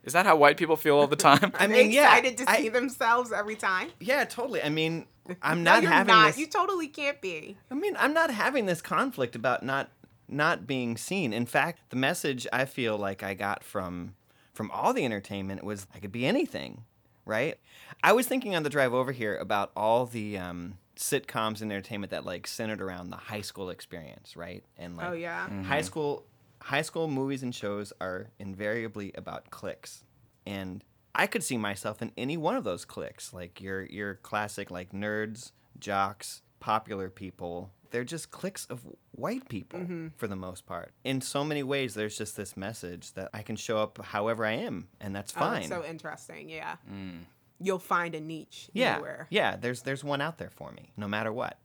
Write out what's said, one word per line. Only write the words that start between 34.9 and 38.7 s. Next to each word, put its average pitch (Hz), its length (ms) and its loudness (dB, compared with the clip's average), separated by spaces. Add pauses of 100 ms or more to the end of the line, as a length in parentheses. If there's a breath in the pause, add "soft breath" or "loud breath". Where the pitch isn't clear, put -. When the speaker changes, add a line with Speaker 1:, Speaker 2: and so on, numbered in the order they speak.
Speaker 2:
nerds, 107 600 -6 (260)
jocks, 98 640 -4 (160)
popular 107 500 -2
people. 92 640 -10 (200)
They're 120 140 -4
just 156 280 -10
cliques - 340 -10
of 123 140 -10 (320)